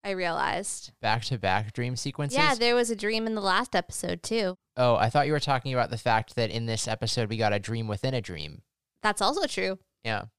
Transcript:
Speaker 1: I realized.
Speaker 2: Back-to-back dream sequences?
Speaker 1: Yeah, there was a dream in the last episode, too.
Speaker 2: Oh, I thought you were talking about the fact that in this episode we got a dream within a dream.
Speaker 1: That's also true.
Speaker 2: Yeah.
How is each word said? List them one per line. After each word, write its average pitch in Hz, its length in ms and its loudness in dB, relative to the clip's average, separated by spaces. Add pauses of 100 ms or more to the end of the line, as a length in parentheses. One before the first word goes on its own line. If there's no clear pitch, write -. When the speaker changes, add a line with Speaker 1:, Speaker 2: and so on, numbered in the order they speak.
Speaker 1:
I 202 80 -6
realized. 180 800 -2 (100)
Speaker 2:
Back-to-back 107 720 0
dream 123 220 -2
sequences? 143 420 -2
Speaker 1:
Yeah, 294 160 6
there 240 200 2
was 240 160 2
a 220 60 -2
dream 220 300 -2
in 220 80 0
the 208 80 -2
last 196 340 2
episode, 175 460 -2
too. 202 340 -2 (200)
Speaker 2:
Oh, 123 200 6
I 113 140 4
thought 143 160 4
you 151 60 0
were 147 80 2
talking 135 340 -2
about 123 160 0
the 117 80 -4
fact 113 380 2
that 113 140 0
in 117 160 -4
this 113 220 -2
episode 113 400 -2
we 113 80 -4
got 107 160 2
a 104 60 2
dream 110 280 -4
within 120 280 -2
a 117 80 -2
dream. 76 400 -10 (400)
Speaker 1:
That's 208 180 0
also 294 260 2
true. 190 320 -4 (260)
Speaker 2:
Yeah. 107 200 -4 (140)